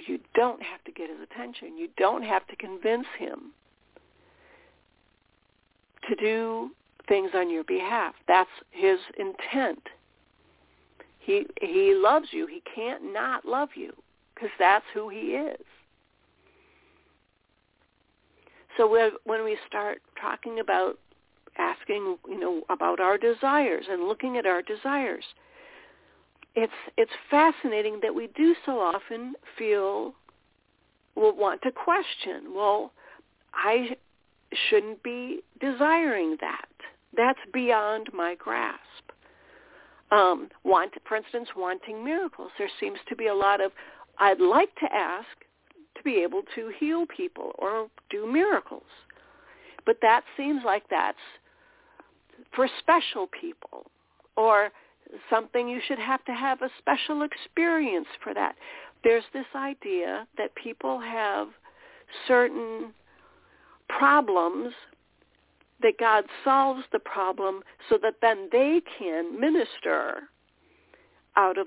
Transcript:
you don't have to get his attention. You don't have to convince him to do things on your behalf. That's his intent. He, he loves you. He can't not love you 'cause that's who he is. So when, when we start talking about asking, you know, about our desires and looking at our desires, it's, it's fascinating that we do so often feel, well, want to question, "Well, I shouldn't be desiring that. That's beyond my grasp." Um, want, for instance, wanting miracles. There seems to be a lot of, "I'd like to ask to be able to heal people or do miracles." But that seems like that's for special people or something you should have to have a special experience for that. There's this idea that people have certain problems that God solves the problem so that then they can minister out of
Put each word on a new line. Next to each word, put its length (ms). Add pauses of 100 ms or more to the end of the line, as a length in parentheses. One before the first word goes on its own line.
you 140 (140)
don't 280
have 220
to 80
get 180
his 100
attention. 560
You 200
don't 260
have 260
to 80
convince 500 (120)
him 340 (2500)
to 80
do 540 (380)
things 260
on 160
your 140
behalf. 500 (140)
That's 220 (200)
his 280 (200)
intent. 640 (1400)
He, 280 (140)
he 340
loves 380
you. 140
He 160 (120)
can't 380
not 320
love 300
you 180 (420)
'cause 240
that's 340
who 160
he 280
is. 280 (3000)
So 120
when, 240 (120)
when 200
we 120 (120)
start 320 (200)
talking 400
about 380 (600)
asking, 600 (100)
you 120
know, 300
about 280
our 200
desires 720
and 200
looking 280
at 100
our 160
desires, 640 (1300)
it's, 180 (240)
it's 160 (180)
fascinating 720
that 120
we 120 (100)
do 180 (120)
so 140
often 540 (220)
feel, 580 (1000)
well, 200
want 280
to 80
question, 840
"Well, 400 (640)
I 420 (720)
shouldn't 340
be 380 (200)
desiring 800
that. 280 (480)
That's 220 (160)
beyond 580
my 220
grasp." 460 (1300)
Um, 400 (120)
want, 300 (160)
for 80
instance, 400
wanting 480
miracles. 540
There 100 (100)
seems 200 (100)
to 80
be 120
a 60
lot 280
of, 100 (460)
"I'd 220
like 340
to 180
ask 340 (680)
to 80
be 200
able 200 (120)
to 240
heal 280
people 520
or 300 (220)
do 200
miracles." 600 (960)
But 160
that 200 (140)
seems 300
like 240
that's 260 (1400)
for 140 (100)
special 480 (140)
people 460 (500)
or 340 (580)
something 400
you 180
should 120
have 260
to 80
have 300
a 160
special 440
experience 840 (160)
for 100
that. 240 (480)
There's 280
this 220
idea 720 (120)
that 160
people 460
have 480 (800)
certain 680 (920)
problems 840 (1080)
that 160
God 260 (200)
solves 380 (100)
the 60
problem 640 (280)
so 120
that 200
then 300
they 280 (180)
can 400
minister 840 (1120)
out 220
of 80